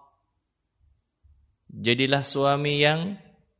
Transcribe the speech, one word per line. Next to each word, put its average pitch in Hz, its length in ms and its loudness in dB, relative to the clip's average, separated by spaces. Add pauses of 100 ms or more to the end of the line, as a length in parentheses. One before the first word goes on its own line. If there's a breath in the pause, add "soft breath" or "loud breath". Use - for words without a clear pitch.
(1700)
Jadilah 123 480 0
suami 143 640 0
yang 165 320 0 (440)